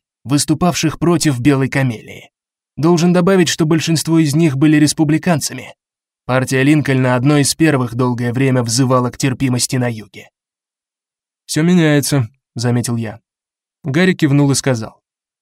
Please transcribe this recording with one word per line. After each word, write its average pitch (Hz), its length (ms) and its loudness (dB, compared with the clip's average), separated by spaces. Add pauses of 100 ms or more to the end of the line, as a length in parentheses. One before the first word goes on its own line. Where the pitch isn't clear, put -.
(240)
выступавших 151 760 -2
против 151 420 0
белой 135 280 0
камелии. 120 640 -6 (460)
Должен 170 360 2
добавить, 180 360 2
что - 180 -2
большинство 160 520 0
из 147 160 2
них 156 220 2
были 151 200 4
республиканцами. 151 1000 0 (520)
Партия 131 360 0
Линкольна 135 540 2
одной 143 260 2
из - 120 -2
первых 127 420 0
долгое 123 360 -2
время 127 300 0
взывала 123 480 0
к - 80 -12
терпимости 131 580 -2
на 123 120 -2
юге". 107 420 -14 (1160)
"Все - 160 -4
меняется", 151 680 2 (260)
заметил 120 420 -2
я. 110 240 -8 (640)
Гарри 180 320 0
кивнул 143 380 2
и - 20 0
сказал: 120 480 -4 (400)